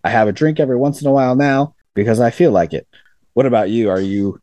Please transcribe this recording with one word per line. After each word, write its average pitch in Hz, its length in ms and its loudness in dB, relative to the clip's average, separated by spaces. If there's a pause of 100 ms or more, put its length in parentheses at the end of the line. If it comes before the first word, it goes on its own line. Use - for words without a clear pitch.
I 92 80 -2
have 110 160 2
a 104 60 -2
drink 156 260 -2
every 131 180 0
once 139 240 -2
in 147 60 -6
a 139 60 2
while 127 240 2
now 139 400 0 (180)
because 110 240 0
I 120 120 2
feel 170 200 2
like 85 220 0
it. - 160 -10 (460)
What 131 120 2
about 107 240 0
you? 110 180 0
Are 95 120 0
you 98 420 -4